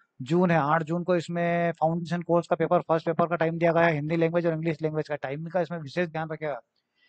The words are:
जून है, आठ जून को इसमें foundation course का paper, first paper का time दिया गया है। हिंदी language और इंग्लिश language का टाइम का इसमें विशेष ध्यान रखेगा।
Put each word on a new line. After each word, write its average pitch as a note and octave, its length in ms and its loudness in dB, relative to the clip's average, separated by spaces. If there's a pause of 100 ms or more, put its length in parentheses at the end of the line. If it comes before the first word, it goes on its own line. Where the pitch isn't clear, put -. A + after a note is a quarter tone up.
(220)
जून E3+ 280 2
है, E3 80 4
आठ D3+ 240 2
जून E3 220 -4
को F3+ 120 2
इसमें E3+ 560 0
foundation E3+ 500 -2
course E3+ 240 2
का F3 100 2
paper, E3 240 2
first D#3+ 260 0
paper E3+ 200 0
का E3 100 -2
time E3 220 0
दिया E3+ 140 4
गया E3 100 4
है। E3+ 120 4
हिंदी D3+ 220 -2
language E3 300 0
और E3 60 2
इंग्लिश D#3+ 300 -4
language D#3 260 -2
का D3+ 80 -4
टाइम C#3+ 300 -8
का F3 140 -2
इसमें E3 180 -4
विशेष E3 300 -4
ध्यान D#3+ 220 -6
रखेगा। D3+ 300 -6 (480)